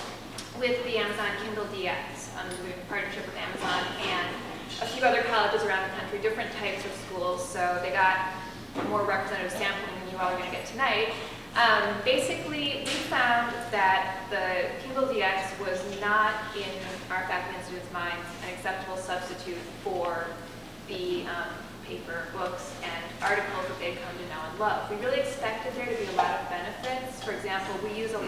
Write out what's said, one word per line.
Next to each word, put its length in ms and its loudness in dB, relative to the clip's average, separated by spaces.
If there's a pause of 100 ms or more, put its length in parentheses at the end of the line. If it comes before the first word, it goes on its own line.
(580)
with 260 4
the 140 2
Amazon 280 0 (180)
Kindle 300 -2
D 140 0
X. 500 -4
Um, 120 -4
we're 200 -6
doing 80 -6
a 100 -10
partnership 380 -4
with 100 -8
Amazon 460 0 (240)
and 220 0 (540)
a 40 0
few 180 0
other 180 8
colleges 400 4
around 280 2
the 60 -4
country, 220 -4
different 360 0
types 300 -2
of 80 -4 (140)
schools. 420 0
So 340 2
they 80 0
got 400 4 (480)
a 60 -2
more 180 2
representative 500 0
sampling 460 -2
than 160 -6
you 40 -4
all 120 2
are 80 0
gonna 120 -2
get 160 -4
tonight. 460 2 (440)
Um, 480 6
basically, 840 2
we 80 0 (160)
found 420 6 (200)
that 580 4
the 400 2 (160)
Kindle 260 2
D 80 4
X 380 4
was 240 0 (180)
not, 340 6 (200)
in 160 -4 (400)
our 160 0
faculty 300 -2
and 100 -6
students' 260 -8
minds, 300 -2 (240)
an 80 -6
acceptable 420 -4
substitute 640 -4 (240)
for 440 0 (600)
the, 400 -2
um, 240 -4 (340)
paper 480 -6
books 380 -4 (140)
and 180 -4 (180)
articles 460 2
that 140 -4
they'd 180 -2
come 160 -6
to 160 -6
know 80 -6 (100)
and 120 -6
love. 280 2
We 160 -2
really 140 4
expected 560 -2
there 120 -4
to 120 0
be 80 0
a 100 -2
lot 220 4
of 100 -4
benefits. 760 -4
For 80 -2
example, 500 -2
we 160 -2
use 160 -2
a 140 0